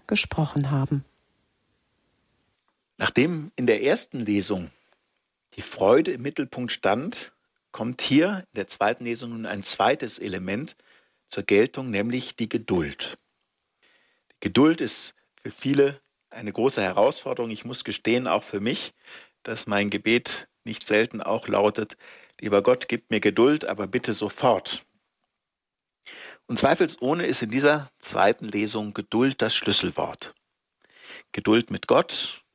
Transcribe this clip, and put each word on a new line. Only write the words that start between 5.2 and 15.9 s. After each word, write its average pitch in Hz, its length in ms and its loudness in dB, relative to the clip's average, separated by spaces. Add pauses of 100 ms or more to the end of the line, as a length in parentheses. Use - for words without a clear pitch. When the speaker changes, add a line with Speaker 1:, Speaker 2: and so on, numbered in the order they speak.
Speaker 2:
die - 80 -14
Freude 123 480 4
im 123 100 -6
Mittelpunkt 131 500 -6
stand, 127 600 -4 (400)
kommt 120 300 -6
hier 180 520 2
in - 20 -12
der 98 120 -6
zweiten 113 380 -2
Lesung 117 260 -8
nun 113 140 -8
ein 101 180 -8
zweites 113 540 0
Element 95 580 -6 (540)
zur 101 140 -8
Geltung, 120 480 2
nämlich 117 440 -4
die 110 140 -4
Geduld. 90 680 -4 (1160)
Die - 60 -20
Geduld 151 420 4
ist - 320 -8 (280)
für - 100 -12
viele 139 480 0 (320)